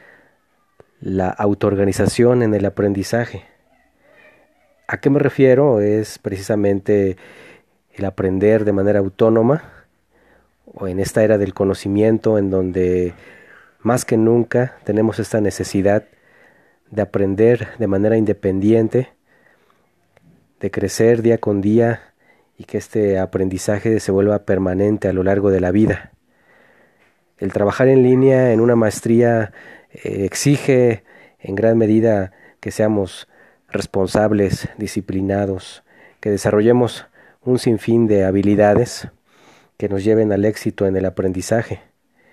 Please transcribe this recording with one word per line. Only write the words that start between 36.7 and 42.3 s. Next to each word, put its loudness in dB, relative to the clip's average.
un 0
sinfín 0
de 2
habilidades 2
que -6
nos -4
lleven 2
al 0
éxito -4
en 0
el -2
aprendizaje. -4